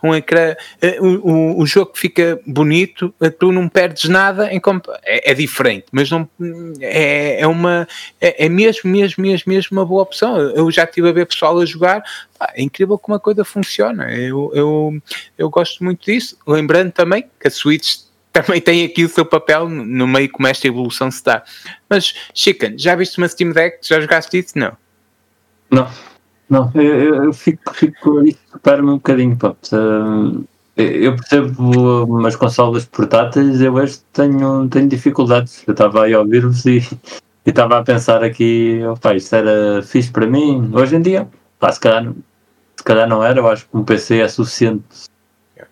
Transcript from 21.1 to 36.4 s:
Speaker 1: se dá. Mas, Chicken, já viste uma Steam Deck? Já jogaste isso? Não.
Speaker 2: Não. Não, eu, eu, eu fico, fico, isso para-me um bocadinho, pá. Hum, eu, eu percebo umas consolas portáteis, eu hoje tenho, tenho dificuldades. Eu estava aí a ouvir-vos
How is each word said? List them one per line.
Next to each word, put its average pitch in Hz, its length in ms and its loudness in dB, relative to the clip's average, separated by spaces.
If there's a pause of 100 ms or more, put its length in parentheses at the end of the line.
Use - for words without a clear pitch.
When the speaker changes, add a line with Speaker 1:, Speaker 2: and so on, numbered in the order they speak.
Speaker 1:
se - 120 -16
dá. 117 200 0 (440)
Mas, 196 280 0 (180)
Chicken, 117 460 -2
já 175 160 2
viste 180 220 -4
uma 175 100 -2
Steam 170 240 -4
Deck? 165 300 0
Já 156 180 0
jogaste 160 400 -2
isso? - 180 -8
Não. 135 180 -4 (960)
Speaker 2:
Não. 131 220 2 (580)
Não, 131 260 2
eu, 151 60 4
eu, 147 440 2
eu 151 80 0
fico, - 400 -4
fico, 151 500 0
isso 151 160 2 (240)
para-me 143 280 4
um 143 40 2
bocadinho, 127 400 0
pá. 110 180 -2 (200)
Hum, 110 720 -2 (320)
eu, 113 80 2
eu 120 320 0
percebo 123 880 2
umas 117 320 0
consolas 120 480 0
portáteis, 127 720 0
eu 131 140 2
hoje 143 260 -2 (140)
tenho, 135 560 0
tenho 139 180 2
dificuldades. 123 800 0
Eu 104 60 -2
estava 107 320 2
aí 110 80 2
a 107 60 4
ouvir-vos 120 460 0